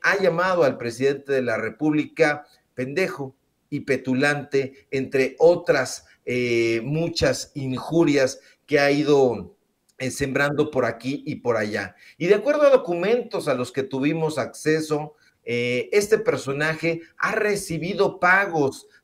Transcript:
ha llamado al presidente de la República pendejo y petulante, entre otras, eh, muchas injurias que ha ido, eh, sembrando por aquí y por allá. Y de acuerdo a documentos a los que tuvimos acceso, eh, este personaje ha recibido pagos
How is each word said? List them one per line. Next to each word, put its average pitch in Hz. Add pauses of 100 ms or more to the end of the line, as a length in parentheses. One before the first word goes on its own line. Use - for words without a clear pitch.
ha 185
llamado 175
al 120
presidente 131
de 131
la 117
República 147 (300)
pendejo 139 (360)
y 143
petulante, 135
entre 131
otras, 160 (200)
eh, 117
muchas 151
injurias 135 (280)
que 143
ha 143
ido, 139 (420)
eh, 127
sembrando 143
por 127
aquí 131
y 135
por 113
allá. 104 (220)
Y 165
de 202
acuerdo 294
a 277
documentos 202
a 143
los 123
que 135
tuvimos 151
acceso, 151 (280)
eh, 120
este 208
personaje 160 (160)
ha 196
recibido 190
pagos 175 (160)